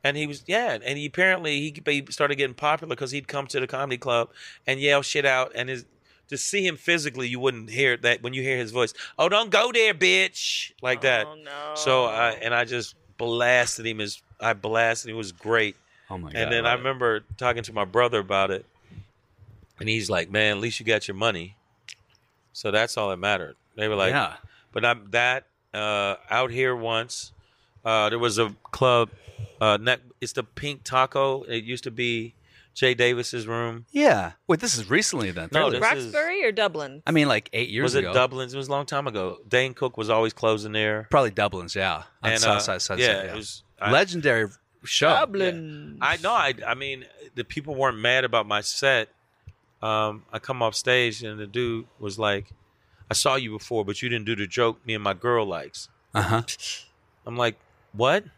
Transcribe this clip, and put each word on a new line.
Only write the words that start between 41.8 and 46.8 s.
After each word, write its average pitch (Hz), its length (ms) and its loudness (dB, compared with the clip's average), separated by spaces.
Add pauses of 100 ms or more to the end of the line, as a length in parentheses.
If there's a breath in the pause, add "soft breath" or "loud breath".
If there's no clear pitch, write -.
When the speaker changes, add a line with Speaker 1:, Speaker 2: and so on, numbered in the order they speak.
Speaker 3:
On 110 80 0
Speaker 1:
And, 113 100 2
Speaker 3:
South 107 160 4
Speaker 1:
uh, - 20 0
Speaker 3:
Side 98 220 -2
Sunset, 101 180 -4 (180)
Speaker 1:
yeah, 95 80 -4
Speaker 3:
yeah. 92 80 -10
Speaker 1:
it - 40 -10
was, - 260 -12 (160)
I 104 120 0
Speaker 3:
Legendary 143 580 2 (340)
show. - 260 2
Speaker 2:
Dublin. 165 920 0
Speaker 1:
Yeah. 131 60 2
I 165 100 2
know. 180 160 -2
I, 151 200 2 (140)
I 117 60 0
mean, 131 320 -6 (300)